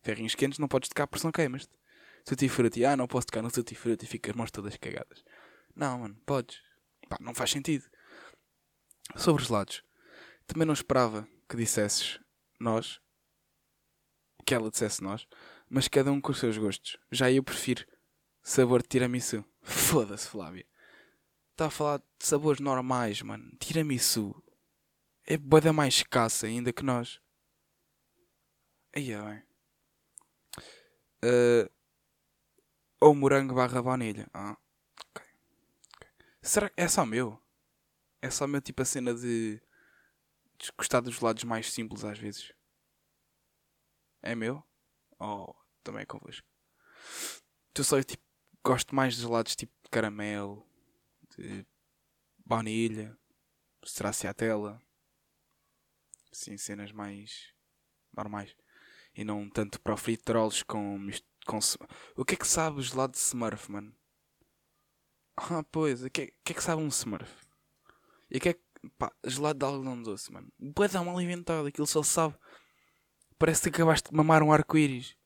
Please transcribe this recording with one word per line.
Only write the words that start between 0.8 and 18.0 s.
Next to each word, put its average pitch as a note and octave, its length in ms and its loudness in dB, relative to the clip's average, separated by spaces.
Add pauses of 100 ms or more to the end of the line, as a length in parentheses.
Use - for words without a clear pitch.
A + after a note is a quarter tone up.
tocar - 180 -2
porque - 140 -6
senão E3 100 0
queimas-te. C3+ 420 -2 (520)
Tutti C3+ 240 2
Frutti, A#2 360 4
ah, C#3+ 100 6
não B2+ 120 0
posso B2 200 0
tocar A2 140 -4
no A#2 100 -4
Tutti A#2 240 -2
Frutti, A#2 300 -2
fica - 260 -8
as G#2 40 -4
mãos A2+ 160 -4
todas G2+ 260 -8
cagadas. - 460 -12 (520)
Não, C3 240 -2
mano, G#2+ 160 -10 (100)
podes. C3+ 320 -2 (500)
Pá, - 120 -6
não A#2+ 140 -10
faz - 180 -2
sentido. C#3+ 340 -2 (1300)
Sobre D3 260 4
os A#2+ 60 -4
gelados. G#2 360 -2 (640)
Também E3 200 0
não D#3 80 2
esperava A2+ 540 2 (200)
que - 80 -8
dissesses - 640 0 (400)
nós, A2+ 400 -2 (1500)
que - 80 2
ela A2 160 0
dissesse G#2+ 340 -4
nós, G2+ 240 -8 (420)
mas - 180 2
cada C#3 240 4
um C#3 80 2
com C#3+ 120 -4
os - 80 -2
seus A2+ 180 0
gostos. G#2 400 -4 (140)
Já B2+ 200 2
eu C3 120 4
prefiro - 420 -4 (560)